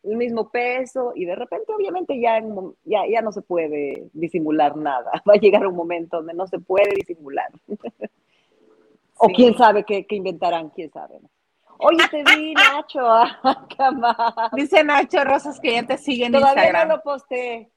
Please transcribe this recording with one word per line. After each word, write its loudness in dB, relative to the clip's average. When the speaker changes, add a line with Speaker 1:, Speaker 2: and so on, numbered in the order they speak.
Speaker 1:
el -6
mismo -4
peso, -4
y -6
de -6
repente, -8
obviamente, -4
ya, 0
en -6
mom-, -10
ya, -2
ya 0
no -6
se -10
puede -6
disimular -2
nada. -6
<laughs> -4
Va 8
a 8
llegar 4
un -4
momento -6
donde -10
no -6
se -8
puede 0
disimular. -8
<laughs> -14
O 4
Speaker 2:
Sí. 0
Speaker 1:
quién 6
sabe 4
qué, -4
qué -6
inventarán, -4
quién -14
sabe, -18
¿no? -20
Oye, 4
te -6
vi, 2
Speaker 2:
<laughs> -
Speaker 1:
Nacho, 0
<laughs> -2
ah, 2
qué -12
amable. 0
Speaker 2:
Dice 4
Nacho 2
Rosas -2
que -2
ya -2
te -4
sigue -4
en 0
Speaker 1:
Todavía 6
Speaker 2:
Instagram. 2
Speaker 1:
no 2
lo -12
posté, -8